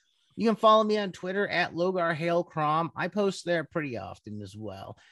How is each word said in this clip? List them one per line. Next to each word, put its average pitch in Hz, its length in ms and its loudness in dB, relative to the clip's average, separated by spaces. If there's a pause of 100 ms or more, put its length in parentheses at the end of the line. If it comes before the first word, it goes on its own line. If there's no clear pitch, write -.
(360)
You 208 140 0
can 214 60 2
follow 220 280 8
me 214 140 0
on 202 140 -2
Twitter 190 360 -2
at 165 260 0
Logar 175 420 0
Hale 170 280 0
Crom. 156 520 -2
I 165 120 -2
post 196 380 -2
there 170 180 0
pretty 139 340 -6
often 98 440 -12
as 101 160 -14
well. 101 400 -12 (140)